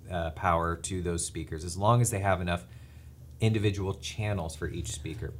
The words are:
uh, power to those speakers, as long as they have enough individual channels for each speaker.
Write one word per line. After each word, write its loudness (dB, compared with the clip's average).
uh, -2
power 4
to -4
those 0
speakers, -6
as -6
long 6
as 4
they 0
have 4
enough 0
individual 2
channels -4
for -6
each -6
speaker. -6